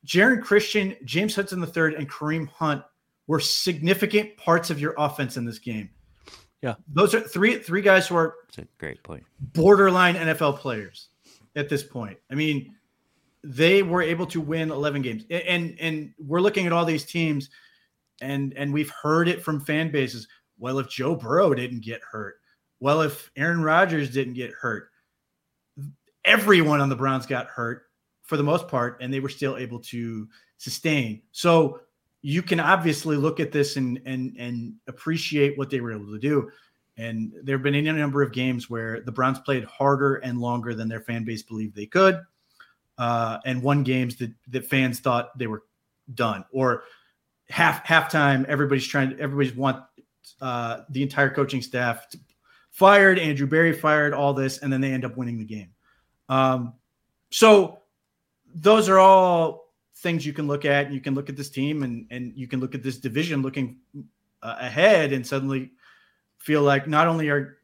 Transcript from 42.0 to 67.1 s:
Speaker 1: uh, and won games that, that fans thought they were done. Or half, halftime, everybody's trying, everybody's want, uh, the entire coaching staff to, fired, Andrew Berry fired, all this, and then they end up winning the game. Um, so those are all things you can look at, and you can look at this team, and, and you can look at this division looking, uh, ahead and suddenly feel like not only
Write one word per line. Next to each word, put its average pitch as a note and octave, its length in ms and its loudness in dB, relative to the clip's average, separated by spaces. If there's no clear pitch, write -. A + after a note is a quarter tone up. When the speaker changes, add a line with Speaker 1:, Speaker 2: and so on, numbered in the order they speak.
Speaker 1:
uh, A#2 460 -2
and B2+ 180 -4
won C#3+ 220 2
games B2+ 320 -2
that, A#2 160 -8
that B2 160 -6
fans C3 340 0
thought A#2+ 400 -2
they B2 80 -6
were G#2+ 160 -8
done. A2 360 -4
Or B2+ 320 0
half, - 380 0
halftime, D3 600 4
everybody's C#3+ 420 0
trying, C3+ 320 0
everybody's C#3 340 -2
want, C3 300 -2
uh, A#2+ 400 -6
the C3+ 140 -4
entire C#3 280 2
coaching C3+ 300 -2
staff B2 460 -4
to, - 100 -20
fired, G3 480 8
Andrew C#3+ 260 -2
Berry D#3+ 260 4
fired, D3+ 420 2
all C#3+ 200 2
this, C3 240 -2
and C#3 140 -4
then C3 80 0
they C3+ 100 0
end B2+ 140 -4
up A#2 120 -10
winning A#2+ 220 -6
the G#2+ 60 -8
game. G#2 260 -14
Um, C3 440 0
so G#3 480 6
those F#3 360 6
are F#3+ 100 8
all F#3 680 6
things E3 280 -4
you D3 60 -6
can D3 140 -6
look C#3+ 180 -2
at, C#3+ 220 2
and C#3+ 80 -8
you C3+ 60 -6
can C3+ 140 -2
look C#3 140 -4
at C#3 80 -10
this C#3 140 -10
team, C#3+ 320 -4
and, A#2 280 -8
and B2 260 -10
you B2+ 100 -10
can B2+ 140 -4
look C3 140 -6
at B2+ 80 -8
this B2 160 -8
division C#3 440 -4
looking, C3 360 -6
uh, A2+ 180 -10
ahead D3+ 520 4
and B2+ 140 -4
suddenly C3+ 460 -4
feel D3+ 240 2
like C#3 240 4
not D#3 200 4
only D#3+ 220 0